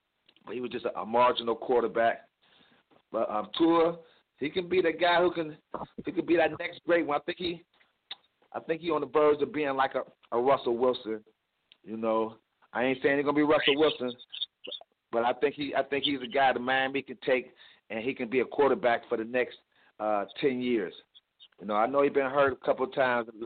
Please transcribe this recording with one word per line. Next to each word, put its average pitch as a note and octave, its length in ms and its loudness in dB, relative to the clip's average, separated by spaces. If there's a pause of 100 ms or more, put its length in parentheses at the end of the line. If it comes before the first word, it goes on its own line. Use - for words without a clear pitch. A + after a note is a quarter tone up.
(440)
but G2+ 100 -12
he B2 60 -6
was A#2+ 100 -6
just A#2 140 -6
a, - 160 -6
a G2 60 -8
marginal A#2 500 2
quarterback. A#2 720 0 (840)
But, A2 200 -2
um, G#2 180 -4 (100)
Tua, E3 400 4 (400)
he D#3+ 100 -4
can F3 200 -6
be F#3 120 2
the E3 120 2
guy E3+ 280 2
who F3+ 120 4
can, D#3 240 -6 (480)
he E3+ 80 -8
could E3 140 -4
be E3 100 2
that D#3 220 2
next F3 280 -10
great E3+ 200 2
one. D3 120 0
I - 60 -20
think F3 140 -8
he, F3 240 -6 (920)
I A#2 60 -8
think D#3 200 -6
he E3+ 100 -6
on D3+ 120 0
the C#3+ 40 -6
verge D3 360 4
of B2+ 100 -2
being C#3+ 240 -4
like C3+ 180 0
a, C3 80 -2 (320)
a A#2+ 60 0
Russell B2+ 380 2
Wilson. A#2+ 420 0 (640)
You A2 140 -10
know, A2 380 -2 (360)
I A2+ 120 -2
ain't C3 180 0
saying C#3+ 160 2
he's C#3+ 60 0
gonna C#3+ 120 0
be D3+ 60 6
Russell D3 340 4
Wilson, B2+ 380 2 (960)
but A#2 140 0
I B2 100 2
think C#3+ 200 0
he, C#3+ 200 -6
I C3+ 80 2
think C#3 220 -2
he's C#3 180 0
a B2+ 40 -8
guy C3 280 2
that A#2 40 -2
Miami C3 440 -2
can B2 220 -12
take, B2+ 280 0 (380)
and A2 100 -6
he C3 140 -4
can A#2+ 160 -6
be B2+ 100 0
a A2 60 0
quarterback A#2+ 640 2
for A#2 80 -2
the A2 60 -4
next, A#2+ 320 -2 (440)
uh, G#2+ 240 -2 (160)
ten B2+ 220 0
years. A2 320 -2 (640)
You G2+ 60 -14
know, G#2 80 -2
I A2 120 2
know C#3 160 2
he's C#3+ 120 2
been C3+ 160 0
hurt C#3 240 2
a - 100 -14
couple B2+ 220 0
of C3 80 -8
times B2 340 0 (180)